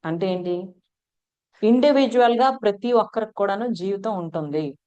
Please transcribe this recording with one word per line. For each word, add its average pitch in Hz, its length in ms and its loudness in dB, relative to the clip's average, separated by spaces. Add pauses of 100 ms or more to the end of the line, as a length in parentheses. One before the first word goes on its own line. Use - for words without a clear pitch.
అంటే 170 280 -4
ఏంటి? 180 240 -4 (1040)
ఇండివిడ్యువల్‌గా 247 840 4 (100)
ప్రతి 220 360 -2
ఒక్కరికి 220 460 0
కూడాను 202 340 -2
జీవితం 196 440 -6
ఉంటుంది. 156 480 -4 (220)